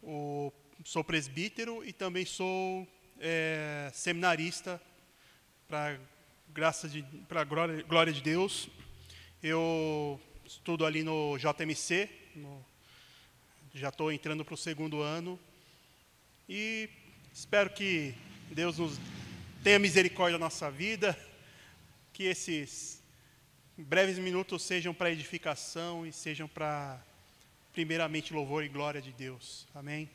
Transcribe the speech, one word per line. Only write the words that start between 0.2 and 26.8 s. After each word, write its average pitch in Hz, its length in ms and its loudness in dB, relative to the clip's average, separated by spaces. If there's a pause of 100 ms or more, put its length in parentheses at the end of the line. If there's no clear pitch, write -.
sou - 180 -2
presbítero 170 800 -4
e 202 120 -12
também 185 320 -2
sou, 185 600 -2 (320)
é, 156 760 -2
seminarista, 175 840 2 (880)
pra 147 320 -4 (520)
graça 156 360 2
de, 151 160 -6 (240)
pra 165 160 0
glória, 156 420 2
glória 165 280 6
de 143 80 -2
Deus. 165 480 0 (760)
Eu 156 800 2 (240)
estudo 165 400 -2
ali 156 180 4
no 151 360 0
J 147 240 2
M 156 120 0
C, 185 360 2 (260)
no, 143 260 -14 (1080)
já 139 180 -4
tô 156 200 -2
entrando 151 340 -4
pro 151 140 -10
segundo 151 420 -4
ano. 170 400 -4 (1040)
E 220 440 -4 (420)
espero 202 380 4
que 165 440 0 (360)
Deus 165 260 0
nos 156 220 0 (680)
tenha 202 140 10
misericórdia 180 600 6
da 160 60 0
nossa 156 260 -2
vida, 185 480 0 (920)
que 190 120 -6
esses - 800 -2 (720)
breves 180 440 4
minutos 185 440 -2
sejam 175 300 0
pra 170 180 2
edificação 165 960 -4
e 156 60 -12
sejam 156 340 -6
pra, 147 560 -6 (680)